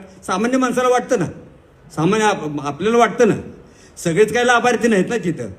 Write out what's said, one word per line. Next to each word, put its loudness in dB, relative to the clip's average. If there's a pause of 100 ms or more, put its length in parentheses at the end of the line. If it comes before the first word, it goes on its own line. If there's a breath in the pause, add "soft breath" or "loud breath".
(280 loud breath)
सामान्य -2
माणसाला 0
वाटतं 2
ना, -2 (680)
सामान्य 2
आप-, -2
आपल्याला -2
वाटतं 4
ना, 2 (600 loud breath)
सगळेच 0
काय 0
लाभार्थी 2
नाहीत 2
ना -4
तिथं -6 (120)